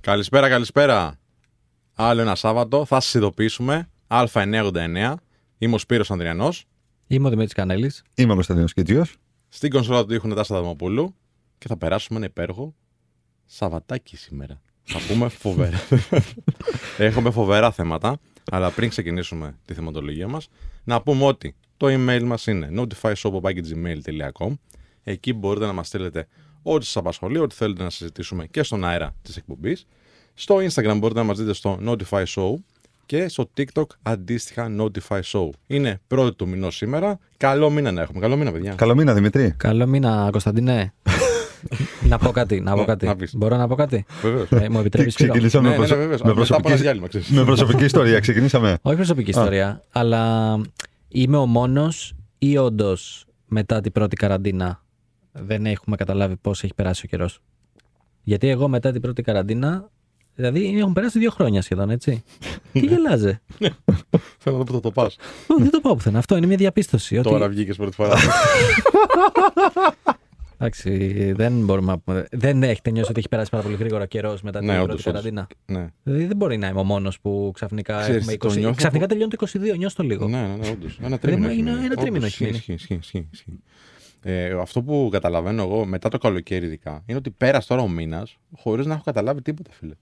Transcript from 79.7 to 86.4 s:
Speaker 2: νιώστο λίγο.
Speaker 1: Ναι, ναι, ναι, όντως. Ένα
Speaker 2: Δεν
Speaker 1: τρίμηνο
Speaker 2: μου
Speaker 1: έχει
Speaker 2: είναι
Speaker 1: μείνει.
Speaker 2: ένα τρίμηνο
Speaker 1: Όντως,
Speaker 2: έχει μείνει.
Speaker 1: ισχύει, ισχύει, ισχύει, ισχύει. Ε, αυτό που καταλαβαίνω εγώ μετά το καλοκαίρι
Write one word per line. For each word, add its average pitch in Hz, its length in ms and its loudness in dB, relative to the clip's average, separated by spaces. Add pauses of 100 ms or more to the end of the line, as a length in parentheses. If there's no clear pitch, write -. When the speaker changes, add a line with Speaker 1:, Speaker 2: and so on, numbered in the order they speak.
Speaker 2:
νιώστο 185 280 -4
λίγο. 104 240 -2
Speaker 1:
Ναι, 120 140 -2
ναι, 98 140 -4
ναι, 107 140 -6
όντως. 92 300 -10
Ένα 120 100 -8
Speaker 2:
Δεν 131 100 -4
Speaker 1:
τρίμηνο 180 260 0
Speaker 2:
μου 226 60 -2
Speaker 1:
έχει 226 80 -2
Speaker 2:
είναι 233 120 -2
Speaker 1:
μείνει. 247 140 -4
Speaker 2:
ένα 254 100 -2
τρίμηνο 220 220 -2
Speaker 1:
Όντως, 107 160 -2
Speaker 2:
έχει - 100 -6
μείνει. 113 120 -4
Speaker 1:
ισχύει, 110 180 -8
ισχύει, 82 280 -8
ισχύει, 82 300 -10
ισχύει. - 280 -20 (640)
Ε, 90 300 -4
αυτό 92 320 -4
που 139 280 0
καταλαβαίνω 92 520 -2
εγώ 104 220 -2
μετά 92 240 -6
το 131 80 -6
καλοκαίρι 92 480 -6